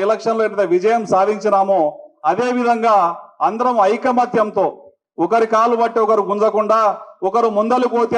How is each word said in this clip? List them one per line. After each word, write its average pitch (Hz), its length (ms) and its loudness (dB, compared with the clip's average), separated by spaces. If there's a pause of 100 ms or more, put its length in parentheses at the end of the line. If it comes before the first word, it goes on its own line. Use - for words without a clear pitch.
ఎలక్షన్లో 220 420 0
ఏదైతే 202 280 0
విజయం 220 280 2 (100)
సాధించినామో, 196 680 2 (500)
అదే 233 160 -2 (120)
విధంగా 233 360 2 (540)
అందరం 240 280 -2 (160)
ఐకమత్యంతో 226 720 -2 (600)
ఒకరి 226 300 0
కాలు 226 260 2
పట్టి 226 240 0
ఒకరు 208 260 2
గుంజకుండా, 208 480 0 (500)
ఒకరు 233 280 0
ముందలు 240 400 0
పోతే 233 200 0